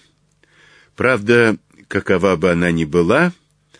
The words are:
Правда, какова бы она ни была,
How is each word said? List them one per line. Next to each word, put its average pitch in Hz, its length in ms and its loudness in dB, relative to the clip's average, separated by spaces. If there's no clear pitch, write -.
Правда, 113 640 2
какова 95 480 0
бы 87 160 0
она 87 180 0
ни 82 140 -2
была, 90 480 0